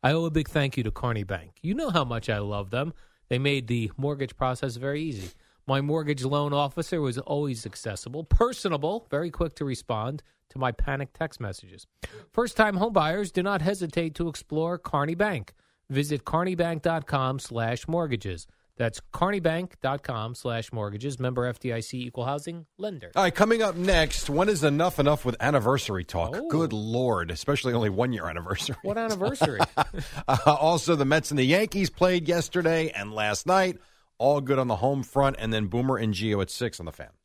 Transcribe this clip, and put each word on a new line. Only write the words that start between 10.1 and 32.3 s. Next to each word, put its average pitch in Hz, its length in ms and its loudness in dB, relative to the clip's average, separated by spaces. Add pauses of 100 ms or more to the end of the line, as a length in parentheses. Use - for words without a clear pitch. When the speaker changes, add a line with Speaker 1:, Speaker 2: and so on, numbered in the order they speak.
Speaker 1:
to - 80 -12
my 127 140 0
panic 139 420 -2
text - 260 -6
messages. 98 460 -12 (460)
First-time 220 440 2
homebuyers, 190 560 2
do 185 100 0
not 190 200 0
hesitate 170 540 -2
to 170 120 -2
explore 160 500 -4
Kearney 151 360 0
Bank. 175 400 -2 (340)
Visit 143 360 -2
kearneybank 170 580 0
dot 165 240 0
com 135 320 0
slash 117 480 -4
mortgages. 131 600 -4 (320)
That's 117 200 0 (140)
kearneybank 175 600 0 (100)
dot 139 200 -2
com 117 320 -6
slash 113 380 -6
mortgages. 110 480 -6
Member 123 240 0
F 123 140 -4
D 127 120 -6
I 117 100 -4
C, 123 260 -8
equal 120 180 -6
housing 147 400 -6 (140)
lender. 175 360 -8
Speaker 2:
All 190 100 6
right, 175 100 2
coming 220 260 6
up 196 160 0
next, 170 540 2
when 170 180 4
is 170 160 2
enough 156 340 4
enough 143 280 4
with 120 120 0
anniversary 123 640 2
talk? 87 300 -2
Speaker 1:
Oh. 269 140 -6
Speaker 2:
Good 156 240 0
Lord, 110 580 0
especially 127 440 0
only 113 160 2
one-year 104 360 0
anniversary. 87 560 -4
Speaker 1:
What 202 140 -4
anniversary? 214 680 0
Speaker 2:
<laughs> - 60 -6 (560)
Uh, 131 200 4
also, 156 500 4
the 143 80 2
Mets 147 260 2
and 147 80 0
the 127 60 4
Yankees 196 460 2
played 180 360 2
yesterday 165 680 2